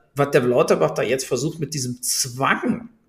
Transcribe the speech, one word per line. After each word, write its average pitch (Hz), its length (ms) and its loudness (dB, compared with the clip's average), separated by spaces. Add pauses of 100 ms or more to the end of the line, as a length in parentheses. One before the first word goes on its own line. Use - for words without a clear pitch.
(140)
was 143 180 0
der 147 100 6
Lauterbach 151 500 2
da 143 100 -2
jetzt 131 240 0
versucht 143 340 -4
mit 151 140 -6
diesem 123 300 -6
Zwang 139 840 -2 (180)